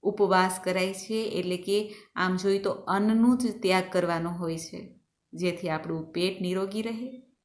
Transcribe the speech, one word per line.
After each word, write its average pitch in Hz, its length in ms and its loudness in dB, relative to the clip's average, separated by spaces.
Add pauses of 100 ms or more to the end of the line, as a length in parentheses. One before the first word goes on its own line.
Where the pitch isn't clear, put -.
ઉપવાસ 190 600 4
કરાય 185 300 0
છે, 220 420 -4
એટલે 180 220 -2
કે 208 380 -2 (200)
આમ 185 220 0
જોઈએ 196 220 2
તો 196 120 0
અન્નનું 220 680 4
જ 240 240 -2
ત્યાગ 185 300 4
કરવાનો 170 380 0
હોય 170 280 -4
છે, - 420 -14 (340)
જેથી 175 360 -2
આપણું 160 420 -4
પેટ 185 300 -2
નિરોગી 190 400 -2
રહે 233 400 -8 (220)